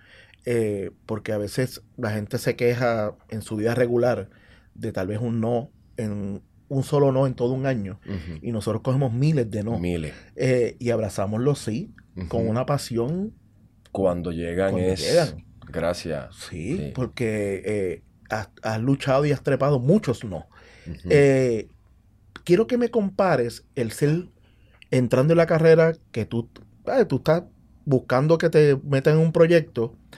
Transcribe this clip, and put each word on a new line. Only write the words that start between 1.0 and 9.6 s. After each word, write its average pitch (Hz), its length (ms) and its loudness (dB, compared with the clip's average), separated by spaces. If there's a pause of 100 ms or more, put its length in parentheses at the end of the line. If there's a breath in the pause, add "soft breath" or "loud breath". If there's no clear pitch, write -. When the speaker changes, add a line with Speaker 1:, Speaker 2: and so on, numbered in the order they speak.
Speaker 1:
porque 110 280 -6
a 107 40 -2
veces 104 460 -4 (140)
la 117 140 -4
gente 107 280 -4
se 120 160 -2
queja 117 600 0 (140)
en 110 120 -8
su 110 160 -8
vida 113 180 0
regular 120 540 2 (440 soft breath)
de 110 180 -8
tal 92 160 -4
vez 107 120 -4
un 117 200 -2
no, 120 320 -2 (260)
en 101 440 -6 (280)
un 135 140 -2
solo 143 280 2
no 131 160 2
en 131 80 -4
todo 123 180 -2
un 135 120 -4
año, 104 400 -4
Speaker 2:
Ujú. 85 360 -10
Speaker 1:
y 117 100 -8
nosotros 110 300 -4
cogemos 131 320 0
miles 131 380 0
de 104 120 -4